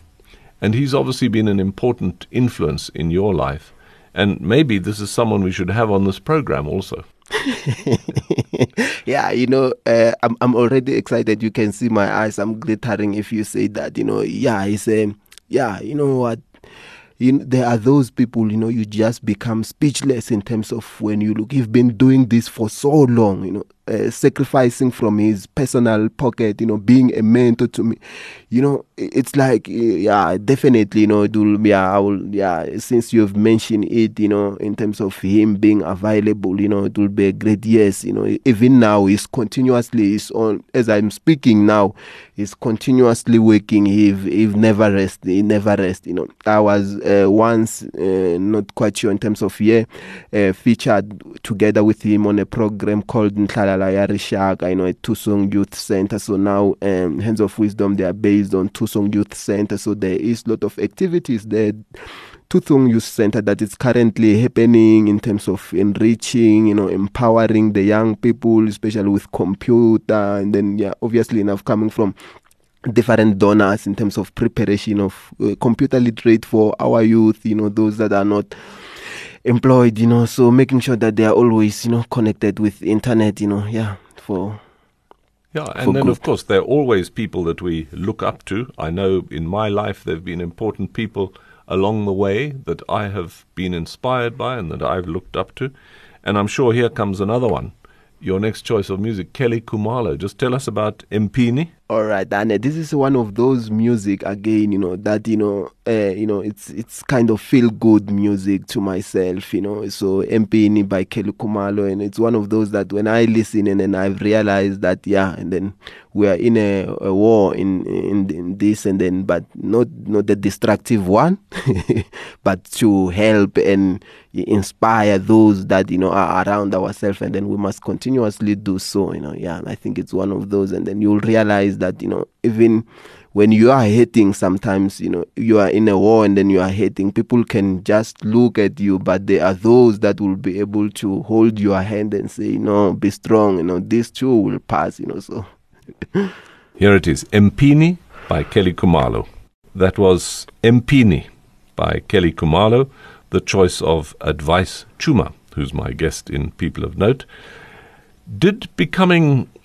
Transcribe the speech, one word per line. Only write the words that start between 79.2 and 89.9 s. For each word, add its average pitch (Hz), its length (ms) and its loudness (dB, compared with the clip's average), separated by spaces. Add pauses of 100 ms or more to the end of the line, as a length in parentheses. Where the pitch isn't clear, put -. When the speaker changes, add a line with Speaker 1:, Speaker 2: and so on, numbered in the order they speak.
Speaker 2:
employed, 120 540 4
you 117 80 2
know, 120 200 4
so 120 240 2
making 131 300 4
sure 123 160 -2
that 110 200 0
they 110 80 2
are 110 100 2
always, 110 500 2
you 117 60 -2
know, 117 200 -2
connected 107 480 -2
with 104 240 -4
internet, 107 580 0
you 104 60 -2
know, 101 200 -2
yeah, 110 300 -6 (200)
for, 104 440 -8 (920)
Speaker 1:
Yeah, 151 120 -8 (100)
and 127 100 -6
Speaker 2:
for - 60 4
Speaker 1:
then, 135 120 0
Speaker 2:
good. 127 80 2
Speaker 1:
of - 100 -8
course, 120 220 -2
there 98 160 2
are - 40 -2
always 123 460 0
people 92 340 -6
that 80 180 -4
we 82 300 -6
look 90 300 -6
up - 240 -6
to. 117 320 -8
I 80 120 -8
know 95 400 -2
in 82 160 -8
my 104 220 -4
life 101 360 -6